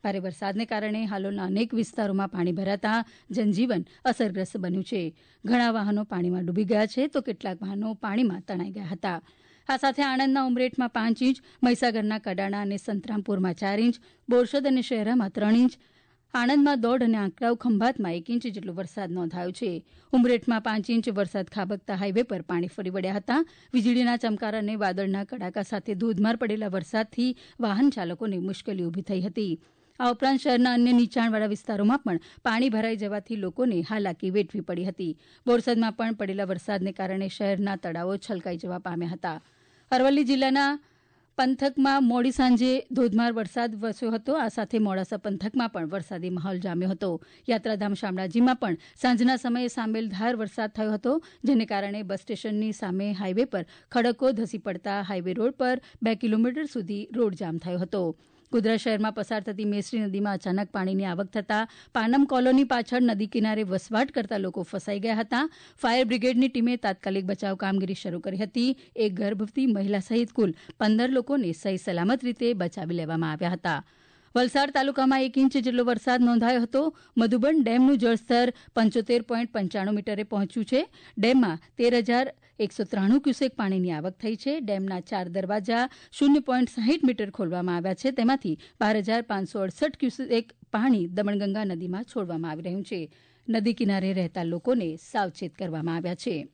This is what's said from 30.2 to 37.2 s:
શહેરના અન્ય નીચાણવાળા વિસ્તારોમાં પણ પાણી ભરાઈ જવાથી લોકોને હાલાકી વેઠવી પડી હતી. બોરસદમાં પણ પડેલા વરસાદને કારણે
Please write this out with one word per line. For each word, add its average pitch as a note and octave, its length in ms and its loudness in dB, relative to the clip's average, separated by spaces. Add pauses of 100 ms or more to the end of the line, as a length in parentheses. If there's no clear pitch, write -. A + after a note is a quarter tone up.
શહેરના B3 340 4
અન્ય A#3+ 180 4
નીચાણવાળા A3+ 540 2
વિસ્તારોમાં G#3 540 0
પણ F3 200 -2 (240)
પાણી A#3+ 260 2
ભરાઈ A3+ 260 0
જવાથી G#3 400 -6
લોકોને G3 460 0
હાલાકી F#3+ 480 -4
વેઠવી G3 320 0
પડી F3 240 -6
હતી. F3+ 320 -6 (300)
બોરસદમાં A#3 460 2
પણ A3+ 200 -4
પડેલા G3+ 300 -4
વરસાદને F#3+ 480 -4
કારણે F#3+ 360 -4